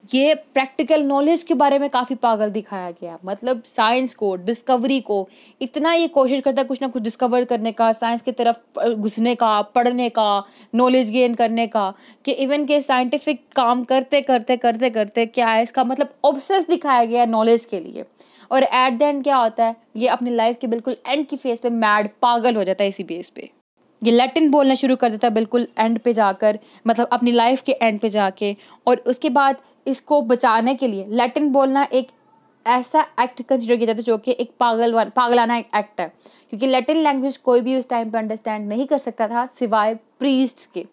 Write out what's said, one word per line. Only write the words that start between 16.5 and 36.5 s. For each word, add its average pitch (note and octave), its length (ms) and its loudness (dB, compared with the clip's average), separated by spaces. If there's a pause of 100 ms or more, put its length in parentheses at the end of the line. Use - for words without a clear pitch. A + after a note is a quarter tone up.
दिखाया C#4+ 360 2
गया A#3 160 0
है A#3+ 100 2
नॉलेज A3+ 340 2
के G3 160 -8
लिए। - 240 -14 (460)
और C4 140 4
at B3+ 360 2
the D4 120 2
end C#4 120 -4
क्या C#4 120 2
होता A3+ 280 0
है, A3+ 120 -2 (200)
ये A#3 120 -2
अपनी B3 220 -2
लाइफ A#3 300 0
के C4 60 -6
बिल्कुल A#3 300 -4 (100)
एंड C#4 200 -2
की C#4+ 100 -10
फेज A#3+ 240 -6
पे A#3+ 100 -2
मैड G#3+ 400 0 (120)
पागल A#3+ 340 2
हो G3+ 80 0
जाता F#3+ 200 -2
है G3 40 0
इसी F#3+ 160 -8
बेस F3 260 -12
पे। - 200 -18 (520)
ये A3+ 100 4
लैटिन C4 380 4
बोलना C4+ 240 4
शुरू B3+ 220 2
कर A#3+ 140 0
देता A3 180 -2
है A3 60 -2
बिल्कुल A3+ 320 0 (120)
एंड A3+ 200 0
पे A#3+ 160 -2
जाकर, G#3+ 440 0 (280)
मतलब A#3 220 0
अपनी A#3+ 240 2
लाइफ A#3+ 300 4
के C4+ 120 -2
एंड A3 260 0
पे A3+ 100 -2
जाके। G3+ 460 -2 (300)
और B3 200 4
उसके B3+ 240 -2
बाद C4+ 300 2 (260)
इसको C#4 360 0
बचाने A#3+ 520 2
के B3+ 140 -2
लिए F#3+ 220 -6
लैटिन B3 420 0
बोलना C4+ 400 2
एक B3+ 160 0 (580)
ऐसा B3+ 400 0 (160)
एक्ट B3+ 200 -6
कंसीडर A#3+ 340 0
किया A#3 100 0
जाता A3 100 0
है A3+ 80 -8
जो A3+ 140 0
कि A#3+ 220 -2
एक A#3+ 100 -6 (100)
पागल A#3 340 2
वन-, A3 160 0
पागलाना A#3+ 480 2
एक्ट G#3 420 -4
है, E3+ 60 -4 (440)